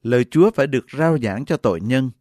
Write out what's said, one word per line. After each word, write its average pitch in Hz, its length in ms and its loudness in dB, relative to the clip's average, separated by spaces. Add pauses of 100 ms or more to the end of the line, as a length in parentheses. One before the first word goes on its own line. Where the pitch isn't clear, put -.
lời 123 220 0
Chúa 180 260 4
phải 143 160 0
được 135 200 -4 (120)
rao 160 200 2
giảng 113 260 -4
cho 160 120 -4
tội 90 240 -2
nhân. 127 300 -2 (100)